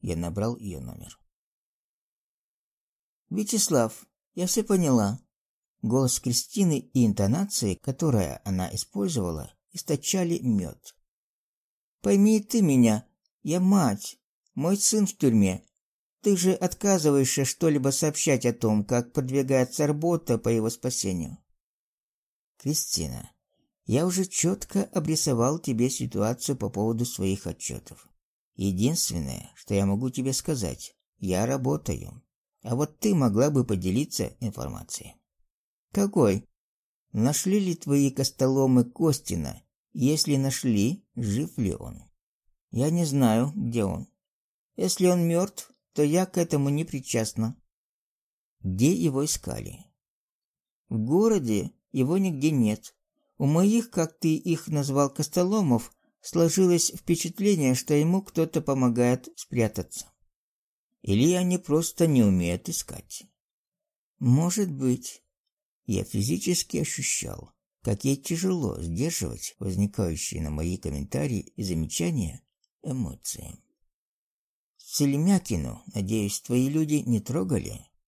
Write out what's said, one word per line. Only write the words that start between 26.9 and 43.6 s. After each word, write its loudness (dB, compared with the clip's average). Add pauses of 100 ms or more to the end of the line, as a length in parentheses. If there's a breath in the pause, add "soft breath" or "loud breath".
своих -4
отчётов. -12 (460)
Единственное, -2
что -6
я 2
могу -2
тебе -4
сказать, -6 (220)
я 0
работаю. -4 (400)
А -4
вот -4
ты 2
могла 4
бы 4
поделиться -2
информацией». -10 (800)
«Какой?» 2 (640)
«Нашли 2
ли -2
твои 2
костоломы 2
Костина? -2 (320)
Если 2
нашли, 0 (100)
жив -4
ли -2
он?» -14 (680)
«Я 0
не 0
знаю, 2
где -2